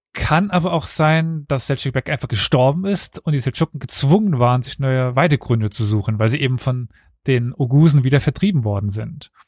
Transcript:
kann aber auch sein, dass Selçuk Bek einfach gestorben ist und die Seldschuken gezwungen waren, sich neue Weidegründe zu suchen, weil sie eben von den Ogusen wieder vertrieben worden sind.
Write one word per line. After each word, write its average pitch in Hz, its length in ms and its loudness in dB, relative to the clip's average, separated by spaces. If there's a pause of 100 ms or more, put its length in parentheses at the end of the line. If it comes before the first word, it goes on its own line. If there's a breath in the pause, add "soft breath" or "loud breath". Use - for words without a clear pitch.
(120)
kann 185 400 0
aber 175 200 0
auch 165 140 -2
sein, 160 600 0
dass 135 200 -4
Selçuk 135 220 -4
Bek - 180 -4
einfach - 200 -6
gestorben 143 580 2
ist - 320 -4
und 156 140 -4
die 139 80 0
Seldschuken 131 400 -4
gezwungen 170 580 2
waren, 123 240 2
sich - 160 -12
neue 131 380 -2
Weidegründe 127 540 0
zu - 140 -4
suchen, 107 360 -2
weil 110 80 2
sie 143 120 0
eben 127 200 -2
von 123 280 -4 (380 soft breath)
den 123 260 0
Ogusen 143 520 4
wieder 131 160 2
vertrieben 160 420 0
worden 101 280 -2
sind. 110 420 -12 (160 soft breath)